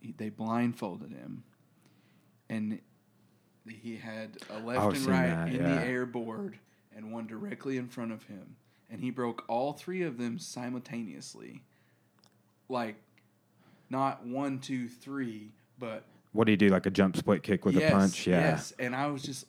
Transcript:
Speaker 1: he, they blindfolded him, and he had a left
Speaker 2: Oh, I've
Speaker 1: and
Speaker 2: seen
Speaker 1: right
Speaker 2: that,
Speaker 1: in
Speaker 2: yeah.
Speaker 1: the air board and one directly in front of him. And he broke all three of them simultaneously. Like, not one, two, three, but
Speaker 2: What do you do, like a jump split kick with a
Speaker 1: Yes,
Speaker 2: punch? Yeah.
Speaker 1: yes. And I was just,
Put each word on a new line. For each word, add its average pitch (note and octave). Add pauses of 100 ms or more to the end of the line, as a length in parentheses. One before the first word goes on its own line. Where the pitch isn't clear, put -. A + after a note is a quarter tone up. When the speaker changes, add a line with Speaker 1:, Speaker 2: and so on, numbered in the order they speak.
Speaker 1:
he, A#2
they G#2+
blindfolded A2
him, B1 (1080)
and G#2+ (920)
he A2+
had A2 (120)
a G#2+
left A2+
Speaker 2:
Oh, G#2
I've G2
Speaker 1:
and -
Speaker 2:
seen F2+
Speaker 1:
right F2+
Speaker 2:
that, E2
Speaker 1:
in E2
Speaker 2:
yeah. E2+
Speaker 1:
the E2+
air B2+
board A2+ (380)
and A2
one A2+
directly C3
in B2
front A#2
of A2
him. F#2+ (340)
And A2
he B2
broke A#2+
all B2+
three F3+
of D3
them A#2+
simultaneously. A2+ (1080)
Like, A#2 (920)
not C3
one, C3+
two, C3
three, A#2 (260)
but A2+ (280)
Speaker 2:
What A2
do A2
you G#2
do, G2+
like F#2+
a G2
jump F#2+
split F#2+
kick F#2+
with F#2
a F2+
Speaker 1:
Yes, -
Speaker 2:
punch? G2
Yeah. F2+
Speaker 1:
yes. D#2+
And B2
I C#3
was C#3+
just, C3+